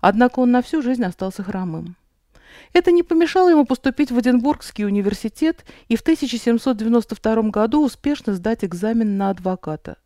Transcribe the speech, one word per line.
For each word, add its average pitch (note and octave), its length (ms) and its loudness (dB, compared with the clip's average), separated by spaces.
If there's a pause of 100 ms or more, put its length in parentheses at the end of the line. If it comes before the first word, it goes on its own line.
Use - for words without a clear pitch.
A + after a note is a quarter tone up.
однако A#3 400 2
он B3 100 4
на B3 100 2
всю D#4 200 -4
жизнь B3 240 -2
остался F#3+ 360 -8
хромым. F3+ 540 -8 (800)
Это F4+ 180 4
не F4 120 4
помешало F4 440 2
ему D4+ 180 6
поступить C4 460 -2
в A#3+ 80 2
Эдинбургский B3 680 0
университет G3+ 800 -2 (240)
и A#3 80 0
в - 60 -4
тысяча D4+ 360 0
семьсот A#3 380 0
девяносто A3+ 400 0
втором A3 360 -2
году A3+ 340 0
успешно C#4 480 -4
сдать G3+ 320 -4
экзамен G#3 500 -2
на G3 140 -2
адвоката. F3+ 680 -8 (100)